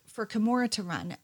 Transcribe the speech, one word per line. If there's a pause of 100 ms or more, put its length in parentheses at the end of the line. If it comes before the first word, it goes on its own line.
for
Kimura
to
run,